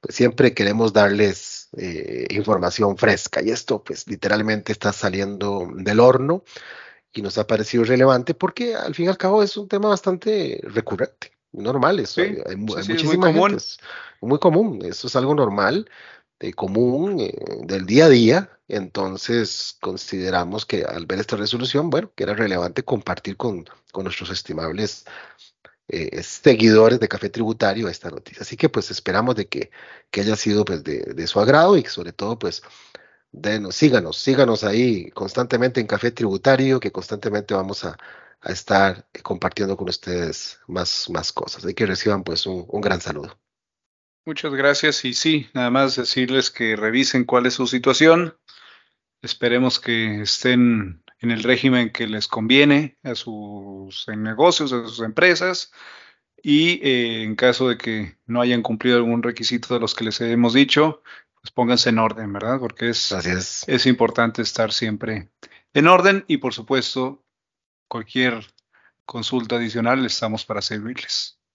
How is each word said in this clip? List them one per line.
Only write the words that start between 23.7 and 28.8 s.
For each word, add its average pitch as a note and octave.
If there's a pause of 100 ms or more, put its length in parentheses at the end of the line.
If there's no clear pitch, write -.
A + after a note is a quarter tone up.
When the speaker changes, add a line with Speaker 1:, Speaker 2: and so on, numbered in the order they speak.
Speaker 1:
con F#2+
nuestros F2
estimables, F2 (840)
eh, -
seguidores A2+
de A2
Café G2+
Tributario G#2+
esta E2+
noticia. -
Así -
que, D#3
pues, A2